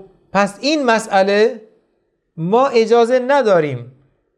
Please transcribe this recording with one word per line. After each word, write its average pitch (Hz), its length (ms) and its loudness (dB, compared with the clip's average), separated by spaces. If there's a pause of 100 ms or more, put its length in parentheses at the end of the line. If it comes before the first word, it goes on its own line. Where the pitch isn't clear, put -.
(340)
پس 196 280 -2
این 285 240 -2
مسئله 214 760 0 (760)
ما 208 300 0
اجازه 233 600 2
نداریم 165 640 0 (460)